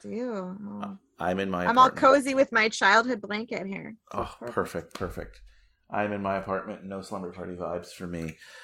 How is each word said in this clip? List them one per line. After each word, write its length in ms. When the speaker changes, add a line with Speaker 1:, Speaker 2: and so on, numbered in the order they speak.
Speaker 1:
do. 600
Oh. 340
Speaker 2:
I'm 200
in 100
my 160
Speaker 1:
I'm 120
all 100
Speaker 2:
apartment. 360
Speaker 1:
cozy 120
with 160
my 180
childhood 520
blanket 460
here. 280
So 80
Speaker 2:
Oh, 40
Speaker 1:
it's 120
perfect. 180
Speaker 2:
perfect, 420
perfect. 460
I'm 240
in 80
my 160
apartment. 480
No 160
slumber 300
party 240
vibes 360
for 160
me. 300